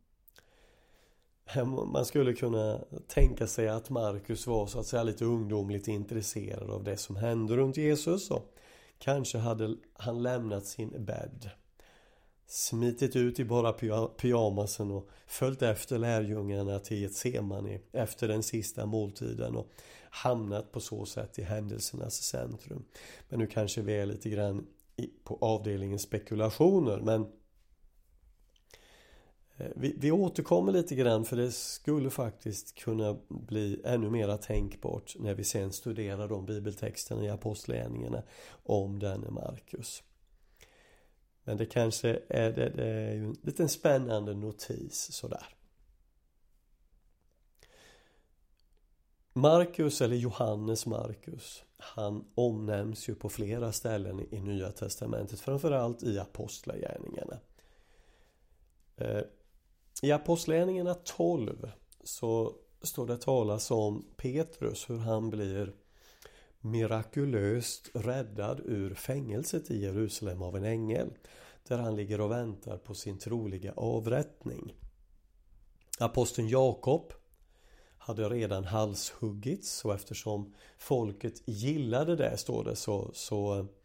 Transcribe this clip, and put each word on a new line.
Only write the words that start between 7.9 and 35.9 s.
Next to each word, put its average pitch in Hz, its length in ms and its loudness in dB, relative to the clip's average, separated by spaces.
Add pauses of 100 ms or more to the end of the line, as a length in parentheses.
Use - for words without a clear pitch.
och - 240 -4 (440)
kanske 135 400 0
hade 110 380 2 (160)
han 120 300 -2
lämnat 117 440 0
sin - 380 -6
bädd, - 460 -6 (960)
smitit 120 680 0
ut 123 240 4
i 127 40 2
bara 117 280 4
pya-, 110 360 0
pyjamasen 104 800 2
och 98 180 -6 (180)
följt 135 360 0
efter 117 360 2
lärjungarna 101 800 0
till 104 220 -4
Getsemane 101 800 -2 (120)
efter 120 360 -2
den 107 140 2
sista 110 440 -2
måltiden 110 680 -2
och - 160 -6 (380)
hamnat 107 600 -2
på 113 80 -6
så 107 260 -6
sätt - 320 -8
i - 40 -4
händelsernas 104 720 -4
centrum. - 680 -6 (440)
Men 117 100 -4
nu 110 80 2
kanske 107 360 -2
vi 104 100 0
är 101 140 2
lite 101 240 -4
grann 101 360 0 (300)
i, 123 100 -4 (180)
på - 160 -6
avdelningen 101 580 2
spekulationer, 110 1000 4
men, 110 220 4 (2250)
eh, - 200 -8
vi, 131 220 0
vi 147 140 4
återkommer 180 600 4
lite 175 220 2
grann, 117 300 6
för 120 120 -2
det 120 160 2
skulle - 580 0
faktiskt - 640 -4
kunna 110 420 0 (120)
bli 104 560 -2
ännu 117 260 2
mera 107 260 2
tänkbart - 800 -2
när 101 160 0
vi 101 100 -4
sen 98 280 0
studerar 104 560 -4